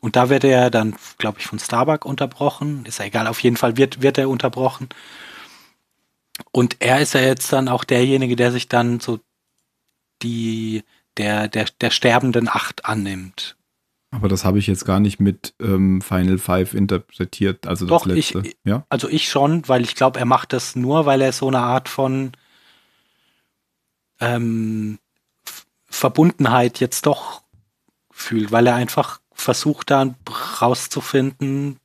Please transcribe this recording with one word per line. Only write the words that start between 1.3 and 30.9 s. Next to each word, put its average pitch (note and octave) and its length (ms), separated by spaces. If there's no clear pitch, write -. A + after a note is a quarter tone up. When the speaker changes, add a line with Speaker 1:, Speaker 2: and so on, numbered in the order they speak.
Speaker 1:
ich, - 80
von G#2 140
Starbuck C#3 440
unterbrochen. C#3 840
Ist - 120
ja G#2 60
egal, A2 240
auf A#2 120
jeden A#2+ 160
Fall A#2 200
wird, C3 260
wird C3+ 160
er C3+ 100
unterbrochen. B2+ 600
Und B2 300
er C3 200
ist D3 140
ja C#3 60
jetzt C3 320
dann C3 160
auch B2 160
derjenige, C3 500
der A#2+ 160
sich B2 180
dann A#2+ 300
so A#2 220
die, A2+ 600
der, G#2 300
der, - 180
der A#2+ 100
sterbenden A#2 580
Acht - 380
annimmt. G2 720
Speaker 2:
Aber G#2 180
das F#2+ 160
habe G2 140
ich G2 80
jetzt F#2+ 180
gar G2 160
nicht G2+ 200
mit, G2 400
ähm, F#2+ 420
Final F#2 360
Five F#2 360
interpretiert, G2 920
also F2+ 200
das D#3+ 160
Speaker 1:
Doch, - 100
ich, D3 220
Speaker 2:
letzte, G2 300
ja? A2+ 240
Speaker 1:
also - 200
ich D#3 220
schon, D3+ 380
weil B2+ 140
ich A#2 120
glaub, C3 220
er B2+ 100
macht B2+ 260
das - 240
nur, C#3 300
weil C3+ 140
er C3+ 120
so - 160
eine C3 120
Art B2 280
von, C3+ 440
ähm, A2+ 800
F-, - 200
Verbundenheit B2+ 960
jetzt - 260
doch - 360
fühlt, G#2+ 420
weil A#2 140
er A#2+ 80
einfach B2 460
versucht, - 580
da C3+ 240
rauszufinden C3+ 1200